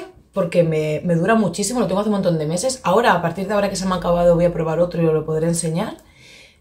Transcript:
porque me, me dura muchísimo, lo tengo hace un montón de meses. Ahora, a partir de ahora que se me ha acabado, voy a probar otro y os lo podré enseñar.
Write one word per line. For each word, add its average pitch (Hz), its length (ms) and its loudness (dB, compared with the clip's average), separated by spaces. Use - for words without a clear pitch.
porque 175 300 0
me, 156 400 -2
me 175 120 2
dura 185 200 2
muchísimo, 208 460 0
lo 196 40 0
tengo 185 140 -2
hace 214 100 0
un 202 60 2
montón 175 240 0
de 151 80 -2
meses. 180 360 -2
Ahora, 202 300 4
a 170 80 0
partir 180 260 -4
de 214 60 -4
ahora 202 160 0
que 190 60 -8
se 180 100 -4
me 185 80 0
ha 180 40 -2
acabado, 175 360 2
voy 170 120 2
a 170 80 2
probar 160 260 -2
otro 170 240 0
y - 20 4
os 156 80 2
lo 156 120 0
podré 160 220 -2
enseñar. 170 500 -4